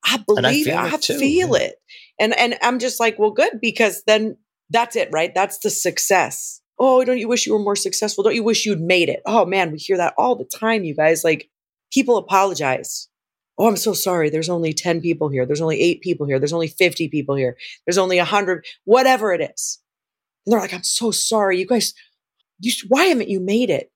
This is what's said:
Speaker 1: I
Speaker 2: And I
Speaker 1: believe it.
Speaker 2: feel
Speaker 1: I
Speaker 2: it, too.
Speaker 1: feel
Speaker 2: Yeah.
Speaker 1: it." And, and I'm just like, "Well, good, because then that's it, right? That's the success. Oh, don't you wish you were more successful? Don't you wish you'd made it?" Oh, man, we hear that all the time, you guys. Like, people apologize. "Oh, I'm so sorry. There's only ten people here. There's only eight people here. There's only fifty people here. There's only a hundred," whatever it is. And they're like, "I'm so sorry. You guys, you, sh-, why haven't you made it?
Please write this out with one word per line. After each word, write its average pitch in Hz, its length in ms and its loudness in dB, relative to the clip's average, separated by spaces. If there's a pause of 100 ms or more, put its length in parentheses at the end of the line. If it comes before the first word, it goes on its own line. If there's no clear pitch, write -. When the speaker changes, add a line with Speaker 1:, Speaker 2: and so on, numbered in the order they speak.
Speaker 1:
I 247 120 0 (120)
Speaker 2:
And 208 180 4
I 131 40 4
Speaker 1:
believe 302 160 0
it. - 40 0
Speaker 2:
feel - 80 0
Speaker 1:
I - 160 -2
Speaker 2:
it, 311 80 -4
too. - 160 -2
Speaker 1:
feel 294 380 2
Speaker 2:
Yeah. - 80 2
Speaker 1:
it." - 120 -8 (420)
And, 220 200 0
and 240 240 0
I'm 247 180 2
just 247 200 -4
like, 226 180 0
"Well, 214 120 2
good, 233 320 0
because 220 440 0
then 214 300 2 (340)
that's 233 260 0
it, 208 160 0
right? 160 220 0
That's 196 240 -2
the 214 120 -2
success. - 920 -2 (180)
Oh, 254 260 6
don't 254 140 0
you 226 100 -4
wish 233 180 0
you 208 60 0
were 214 80 2
more 202 160 0
successful? 202 480 -2
Don't 226 100 4
you 226 80 -2
wish 208 240 0
you'd 196 140 -2
made 175 280 0
it?" - 180 -4
Oh, 202 200 2
man, 180 240 0
we 151 80 -8
hear 190 200 -2
that 175 200 0
all 247 160 2
the 208 100 -10
time, 220 380 -2
you 156 140 -6
guys. 160 260 2
Like, 160 260 0 (440)
people 240 240 2
apologize. 180 920 0 (500)
"Oh, 220 100 4
I'm 214 80 2
so 220 180 -2
sorry. 170 340 0
There's 156 220 -2
only 165 240 -2
ten 170 260 -2
people 160 280 -2
here. 131 180 -2
There's 147 160 -2
only 160 180 0
eight 170 220 2
people 160 240 -4
here. 135 120 0
There's 143 140 -2
only 165 160 -2
fifty 165 400 0
people 139 280 -2
here. 127 200 -2 (300)
There's 180 120 0
only 185 200 2
a 175 60 4
hundred," 185 420 -2 (180)
whatever 240 480 4
it 170 80 -2
is. - 380 -8 (680)
And 202 80 2
they're 226 80 4
like, 180 140 -6
"I'm 175 80 -10
so - 300 -2
sorry. 196 480 0
You 185 60 -4
guys, 220 280 0 (680)
you, 214 100 -4
sh-, - 180 -6
why 277 160 4
haven't 294 240 2
you 196 120 -2
made 208 300 0
it? - 260 -2